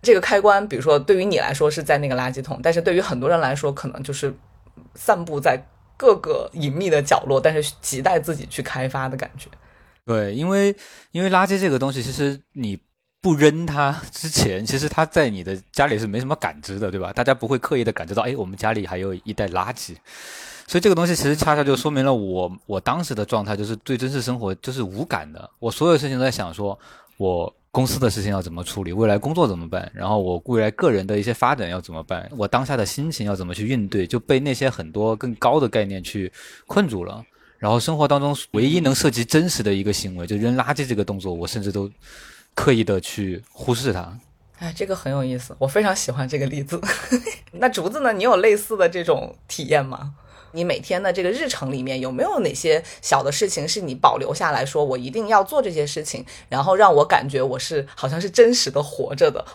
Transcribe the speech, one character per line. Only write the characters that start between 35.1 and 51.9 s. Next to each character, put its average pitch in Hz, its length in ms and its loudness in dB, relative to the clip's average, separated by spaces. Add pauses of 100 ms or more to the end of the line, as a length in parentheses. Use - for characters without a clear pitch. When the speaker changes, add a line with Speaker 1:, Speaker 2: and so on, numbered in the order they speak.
Speaker 2:
更 120 180 -6
高 131 240 4
的 135 100 2
概 107 160 0
念 98 160 -8
去 92 320 -6 (360)
困 202 180 2
住 98 180 -4
了。 107 160 -10 (380)
然 107 140 2
后 117 80 4
生 160 180 -2
活 151 80 4
当 143 140 4
中 143 160 0 (160)
唯 107 100 2
一 151 160 4
能 139 160 4
涉 147 160 4
及 117 140 -2
真 160 260 4
实 - 100 -2
的 101 140 2
一 98 80 -2
个 104 100 0
行 95 220 -4
为， 87 100 -8
就 104 120 -4
扔 117 200 2
垃 131 160 0
圾 139 140 -2
这 123 80 -2
个 101 100 0
动 98 140 -6
作， 92 160 -6
我 85 100 -6
甚 107 160 -6
至 98 120 -4
都 101 180 -4 (640)
刻 - 180 2
意 113 120 4
的 101 160 2
去 92 500 -6
忽 - 240 -2
视 123 180 -2
它。 90 240 -6 (420)
Speaker 1:
哎， 170 180 -8
这 202 100 -4
个 190 80 -4
很 143 180 -6
有 139 120 -2
意 127 120 -4
思， 123 220 -12
我 135 80 0
非 202 160 2
常 196 140 2
喜 - 160 -4
欢 131 160 -4
这 143 100 -4
个 131 80 -2
例 143 160 -6
子。 170 180 -6 (380)
<laughs> - 320 -8
那 196 180 0
竹 185 200 -2
子 247 100 -4
呢？ 254 140 2
你 190 100 -2
有 226 140 6
类 208 200 6
似 208 200 -4
的 185 120 6
这 175 140 -2
种 160 320 0 (140)
体 - 160 -8
验 139 200 2
吗？ 143 300 -10 (380)
你 170 100 -4
每 170 160 -2
天 185 240 -2
的 190 100 2
这 185 80 -2
个 180 100 2
日 269 180 -2
程 135 240 -4
里 131 100 -6
面 131 160 -6